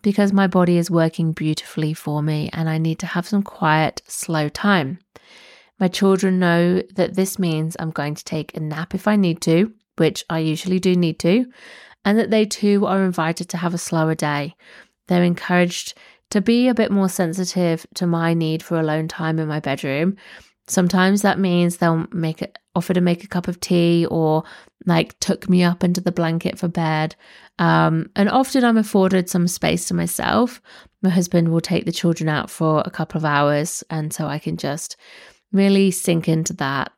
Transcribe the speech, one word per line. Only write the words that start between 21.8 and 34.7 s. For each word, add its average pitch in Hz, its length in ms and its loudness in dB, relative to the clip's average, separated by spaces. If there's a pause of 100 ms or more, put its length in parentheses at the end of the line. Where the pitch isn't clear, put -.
make 160 300 -4
a, - 60 -8 (260)
offer 175 180 -2
to 180 80 2
make 175 220 2
a - 60 -20
cup 180 180 -4
of 175 140 -8
tea 170 500 2
or, 160 320 0 (420)
like, 165 360 0
tuck - 280 -4
me 180 140 4
up 175 220 2
into 175 160 0
the 175 120 -2
blanket 170 460 -4
for 180 100 -4
bed. 156 460 -2 (440)
Um, 165 580 2
and 202 120 2
often 262 360 2
I'm 233 120 4
afforded 190 540 2
some 175 160 2
space 165 400 -2
to 180 80 -4
myself. 208 680 -2 (420)
My 185 80 2
husband 170 380 2
will 165 120 2
take - 240 -2
the 170 80 -4
children 165 360 -2
out 151 220 -4
for 156 340 0
a - 60 -6
couple - 280 -6
of 160 60 -2
hours, 147 680 0
and 156 220 -6
so 156 140 -6
I 147 140 -6
can 165 160 -6
just - 400 -8 (560)